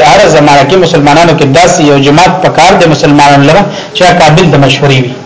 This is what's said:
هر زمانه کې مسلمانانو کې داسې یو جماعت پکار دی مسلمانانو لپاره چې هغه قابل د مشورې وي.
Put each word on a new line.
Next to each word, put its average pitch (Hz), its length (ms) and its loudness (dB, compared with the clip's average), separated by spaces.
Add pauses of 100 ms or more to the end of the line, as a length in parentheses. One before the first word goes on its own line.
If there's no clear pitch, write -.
(100)
هر 190 180 2
زمانه 147 420 2
کې 190 140 0
مسلمانانو 156 540 0
کې 147 80 -2 (120)
داسې 175 220 0
یو 147 260 0
جماعت 170 260 0 (120)
پکار 160 360 0
دی 170 140 2
مسلمانانو 143 500 2
لپاره 170 220 0 (280)
چې - 80 -2
هغه 180 200 0
قابل 160 280 2
د 143 140 0
مشورې 135 400 -2
وي. 123 80 -8 (140)